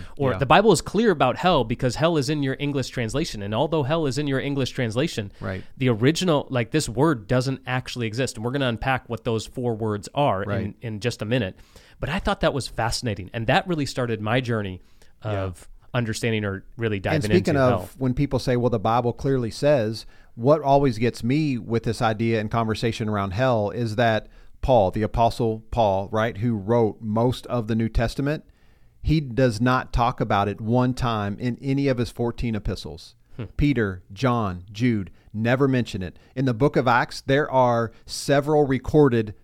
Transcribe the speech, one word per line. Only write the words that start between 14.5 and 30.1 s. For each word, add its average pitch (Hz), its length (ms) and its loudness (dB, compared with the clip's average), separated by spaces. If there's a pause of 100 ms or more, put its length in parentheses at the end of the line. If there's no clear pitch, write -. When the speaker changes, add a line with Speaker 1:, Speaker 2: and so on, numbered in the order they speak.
Speaker 2:
Yeah. 101 200 -4
Speaker 1:
of 90 260 -10 (240)
understanding 113 520 -2
or 95 180 -6 (140)
really 110 200 -2
Speaker 2:
And 95 60 -8
Speaker 1:
diving 104 180 0
Speaker 2:
speaking 127 320 2
Speaker 1:
into 139 80 2
Speaker 2:
of, 127 80 6
Speaker 1:
hell. 92 200 0 (100)
Speaker 2:
when 127 160 0
people 139 240 0
say, 127 180 0
"Well, 120 140 2
the 117 80 0
Bible 117 340 0
clearly 127 380 -2
says," 117 560 0 (280)
what 143 260 4
always 139 360 4
gets 113 280 0
me 139 320 0
with 110 260 -2
this 117 180 -4
idea 113 380 2
and 107 100 -4
conversation 113 600 -2
around 98 220 -2
hell 113 380 2
is 110 280 -4
that 110 300 2 (340)
Paul, 110 280 6
the 107 120 -2
Apostle 113 600 0 (100)
Paul, 98 380 2
right, 110 280 -2
who 117 180 0
wrote 107 460 0
most 113 460 0
of 117 200 -4
the 113 80 0
New 113 140 0
Testament, 135 560 -2 (580)
he 156 160 4
does 123 400 2
not 127 320 0
talk 123 300 0